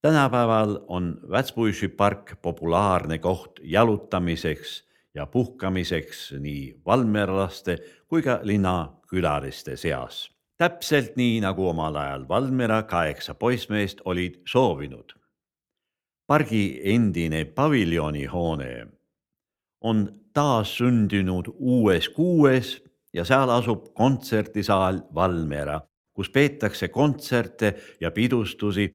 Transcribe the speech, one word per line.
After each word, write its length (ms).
Tänapäeval 760
on 320
Vätspuiši 580
park 540
populaarne 760
koht 440
jalutamiseks 1200
ja 120
puhkamiseks 1120
nii 480
valmerlaste 920
kui 140
ka 200
linnakülaliste 1300
seas. 540
Täpselt 580
nii, 240
nagu 280
omal 280
ajal 320
Valmera 540
kaheksa 520
poissmeest 720
olid 440
soovinud. 640
Pargi 580
endine 600
paviljonihoone 1400
on 240
taas 440
sündinud 720
uues 500
kuues 680
ja 120
seal 260
asub 440
kontserdisaal 1080
Valmera, 680
kus 160
peetakse 580
kontserte 840
ja 100
pidustusi. 840